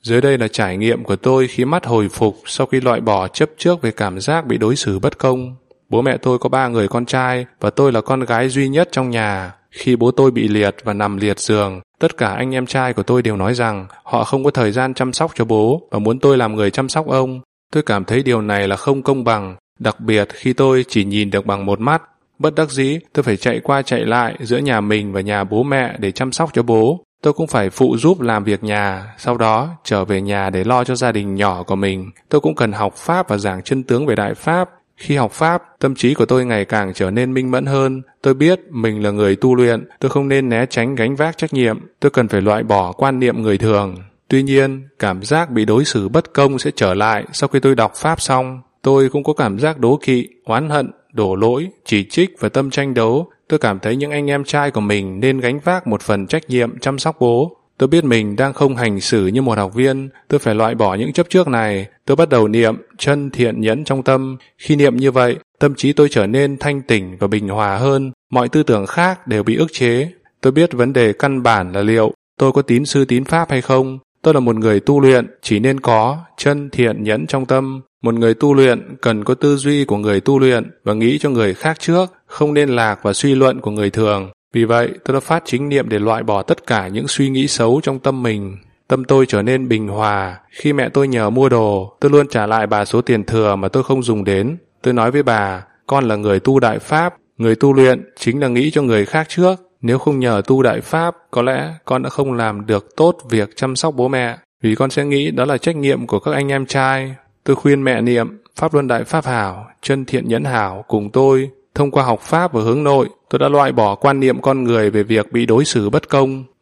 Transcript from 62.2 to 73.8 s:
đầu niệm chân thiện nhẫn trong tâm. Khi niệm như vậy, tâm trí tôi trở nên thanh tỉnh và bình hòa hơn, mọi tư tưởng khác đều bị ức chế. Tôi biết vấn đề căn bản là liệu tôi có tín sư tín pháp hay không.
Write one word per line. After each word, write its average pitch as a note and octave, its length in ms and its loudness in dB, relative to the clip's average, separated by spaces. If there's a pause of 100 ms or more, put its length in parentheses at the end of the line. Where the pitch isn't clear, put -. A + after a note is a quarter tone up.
đầu A#2 200 4
niệm A2 280 2 (220)
chân C#3+ 320 -2
thiện A#2 300 -2
nhẫn A2 240 0
trong C3+ 180 -4
tâm. C3 340 0 (220)
Khi D3+ 180 0
niệm C#3 200 4
như C3 140 2
vậy, B2 260 2 (220)
tâm C#3+ 160 2
trí C#3+ 180 0
tôi D3 180 4
trở G#2 160 2
nên C#3 320 0
thanh C#3+ 240 -4
tỉnh F#2 380 -2
và G2+ 60 0
bình G#2 220 -2
hòa G2+ 280 -2
hơn, C3+ 360 -2 (180)
mọi F3 180 2
tư D#3 140 2
tưởng G#2+ 240 2
khác F#3 400 -2
đều G#2+ 160 0
bị A2+ 140 0
ức D#3+ 160 0
chế. B2 360 0 (320)
Tôi C3 120 4
biết E3 200 2
vấn B2 200 0
đề A#2+ 200 4
căn C3+ 300 -2
bản G2+ 300 2
là G2+ 100 -2
liệu A2 300 2 (260)
tôi C3 140 4
có C#3+ 100 2
tín B2+ 220 2
sư C#3 200 0
tín B2+ 200 0
pháp E3 260 -2
hay C3 100 0
không. C3 380 0 (240)